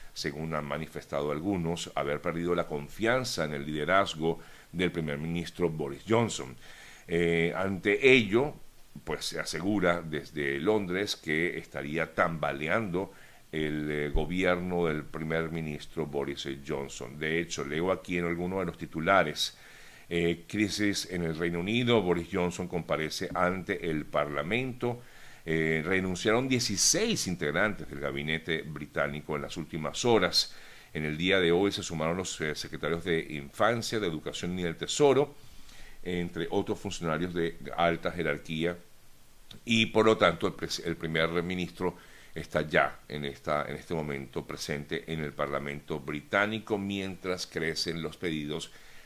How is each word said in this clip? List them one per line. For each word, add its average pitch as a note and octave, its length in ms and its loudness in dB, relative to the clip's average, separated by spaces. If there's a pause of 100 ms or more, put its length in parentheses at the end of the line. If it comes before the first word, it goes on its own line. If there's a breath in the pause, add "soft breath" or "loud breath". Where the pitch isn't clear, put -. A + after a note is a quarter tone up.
(140 loud breath)
según D#2+ 420 -4
han D2+ 100 -2
manifestado D2 680 -4
algunos, E2 640 -2
haber C#2+ 260 -2
perdido E2+ 340 0
la E2+ 120 0
confianza F#2+ 800 -2
en D2+ 80 -4
el C#2+ 120 -4
liderazgo D#2+ 720 2 (320 loud breath)
del F2 200 2
primer D#2 260 -2
ministro E2 520 0
Boris C#2+ 380 -6
Johnson. G#2 480 2 (520 loud breath)
Eh, E2+ 480 4
ante G2+ 580 4
ello, B2 420 4 (480)
pues D#2 220 -4
se D#2+ 140 -4
asegura F2 640 2
desde D2 580 -2
Londres G2 560 0
que D#2+ 420 0
estaría D#2 560 -4
tambaleando E2+ 1000 0 (400 loud breath)
el, D2+ 400 -2
eh, D2 180 0
gobierno F2 760 2
del D2+ 180 0
primer D#2+ 480 -2
ministro D#2 540 -4
Boris C#2 420 -4 (180)
Johnson. C#2 540 -6
De D#2+ 200 0
hecho, D#2+ 260 -4
leo D#2+ 260 0
aquí F2+ 260 -2
en F2 80 0
alguno F2 340 0
de F#2 60 0
los E2 120 -6
titulares, D#2+ 800 2 (520 loud breath)
eh, E2+ 380 2
crisis G2+ 640 0
en F2 120 -2
el E2 140 0
Reino E2+ 220 0
Unido, A#2 420 4
Boris E2+ 300 2
Johnson F2+ 360 0
comparece E2 680 -2
ante F2+ 560 0
el D2+ 160 0
Parlamento. A2+ 960 -2 (440 loud breath)
Eh, D#2+ 380 2
renunciaron F#2+ 640 2
dieciséis C3 800 2
integrantes F2+ 600 0
del D2 100 -8
gabinete D2+ 640 -2
británico D2 720 -4
en C#2+ 60 -2
las C#2 160 -8
últimas D#2 480 -4
horas. G2+ 500 4 (380 loud breath)
En D#2 120 -2
el D2+ 120 -2
día F#2 220 4
de E2+ 120 6
hoy G2 200 6
se F#2+ 120 -4
sumaron E2 340 0
los, F#2 240 -4
eh, D#2 140 0
secretarios D#2+ 480 -4
de E2+ 160 2 (120)
Infancia, A2 680 0
de G2+ 80 0
Educación F2 520 -4
y F2+ 40 -2
del E2 120 -2
Tesoro, C#3 580 4 (720 loud breath)
entre F2 480 -2
otros G2+ 280 0
funcionarios E2+ 540 -2
de E2+ 240 0 (200)
alta E2+ 340 2
jerarquía, D#2+ 680 -2 (880)
y A2+ 220 4
por A2 180 6
lo A2 120 8
tanto F2+ 300 4
el E2 60 -2
pres-, - 320 -6
el E2 120 -2
primer D#2+ 320 2 (140)
ministro F2+ 520 -2 (380 loud breath)
está D#2+ 280 -2
ya D2+ 460 2
en D2 180 -6
esta, D2 420 -2
en C#2+ 80 -6
este C#2+ 180 -8
momento D2 520 -4
presente D#2 640 -6
en D#2+ 80 -4
el D2 140 -6
Parlamento C#2+ 680 -4
británico, G2+ 800 -2
mientras F#2+ 680 -4
crecen D#2+ 540 -2
los D#2 160 -6
pedidos D#2 540 -4 (340 loud breath)